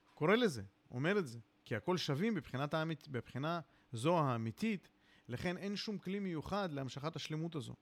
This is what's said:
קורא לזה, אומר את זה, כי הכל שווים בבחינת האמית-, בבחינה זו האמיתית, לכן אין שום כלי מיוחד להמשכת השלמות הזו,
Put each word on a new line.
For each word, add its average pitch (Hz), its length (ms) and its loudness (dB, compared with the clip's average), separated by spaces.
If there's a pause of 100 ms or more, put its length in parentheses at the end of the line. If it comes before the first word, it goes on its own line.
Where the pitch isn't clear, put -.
(140)
קורא 175 220 6
לזה, 180 260 4 (300)
אומר 160 280 2
את 156 80 0
זה, 117 120 -10 (260)
כי 120 100 -2
הכל 175 220 2
שווים 180 380 0
בבחינת 143 380 -2
האמית-, 160 340 -2
בבחינה 143 520 -4 (340)
זו 156 260 4
האמיתית, 131 720 0 (400)
לכן 143 280 -2
אין 202 180 -4
שום 196 220 -4
כלי 190 220 -4
מיוחד 180 540 -2
להמשכת 135 420 -4
השלמות 160 400 -4
הזו, 120 260 -6